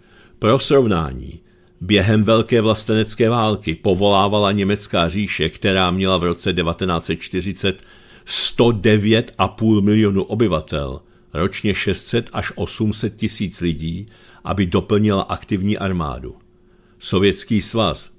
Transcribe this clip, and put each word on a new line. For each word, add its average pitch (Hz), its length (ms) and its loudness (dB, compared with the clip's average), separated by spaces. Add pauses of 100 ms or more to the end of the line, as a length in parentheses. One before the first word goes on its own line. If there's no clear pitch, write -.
(400)
Pro 120 200 2
srovnání, 87 800 0 (420)
během 101 420 4
Velké 113 380 2
vlastenecké 110 680 0
války 110 460 0
povolávala 101 760 2
německá 98 580 0
říše, 92 400 -2
která 95 420 0
měla 95 260 0
v 85 60 0
roce 87 300 -2
devatenáct 85 520 -2
set 82 100 -2
čtyřicet 95 680 -4 (420)
sto - 460 2
devět 107 640 2
a 92 100 2
půl 107 340 2
milionu 104 420 2
obyvatel, 78 800 -2 (320)
ročně 95 400 -2
šest - 320 -4
set - 280 -4
až - 220 -6
osm 104 380 -2
set 107 220 -6
tisíc 104 460 -6
lidí, 85 440 -4 (380)
aby 98 220 0
doplnila 101 560 2
aktivní 101 560 -4
armádu. 71 580 -4 (640)
Sovětský 98 600 2
svaz 104 580 -4